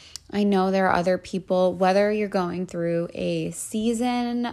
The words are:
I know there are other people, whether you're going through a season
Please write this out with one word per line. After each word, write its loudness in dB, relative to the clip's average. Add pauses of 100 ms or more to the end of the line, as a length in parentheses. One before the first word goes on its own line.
(320)
I 0
know 2
there 2
are 4
other 2
people, 0
whether 4
you're -2
going -2
through -2
a -4
season -2